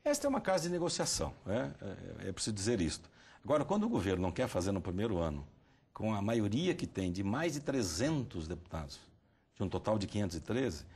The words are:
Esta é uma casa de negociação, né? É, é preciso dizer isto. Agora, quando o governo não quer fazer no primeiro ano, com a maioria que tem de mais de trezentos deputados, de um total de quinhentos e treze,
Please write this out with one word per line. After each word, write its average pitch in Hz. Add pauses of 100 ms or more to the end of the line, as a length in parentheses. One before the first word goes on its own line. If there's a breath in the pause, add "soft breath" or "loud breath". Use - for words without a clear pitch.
Esta 294
é -
uma 277
casa 185
de 175
negociação, 165 (120)
né? 117 (460)
É, -
é 95
preciso 113
dizer 104
isto. - (280 loud breath)
Agora, 143
quando 202
o 220
governo 95
não 92
quer 123
fazer 95
no 95
primeiro 95
ano, 73 (480 soft breath)
com 107
a 101
maioria 117
que -
tem 92
de 95
mais 143
de 147
trezentos 117
deputados, 80 (560 soft breath)
de -
um 95
total 107
de 110
quinhentos 101
e 82
treze, 117 (120 loud breath)